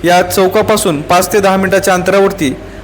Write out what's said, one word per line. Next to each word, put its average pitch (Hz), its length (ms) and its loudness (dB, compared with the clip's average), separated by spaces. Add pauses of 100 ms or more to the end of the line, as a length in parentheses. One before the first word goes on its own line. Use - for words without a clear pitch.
या 175 180 4
चौकापासून 190 800 0
पाच 180 300 0
ते 214 80 2
दहा 190 160 2
मिनिटाच्या 190 380 0
अंतरावरती 190 640 0 (260)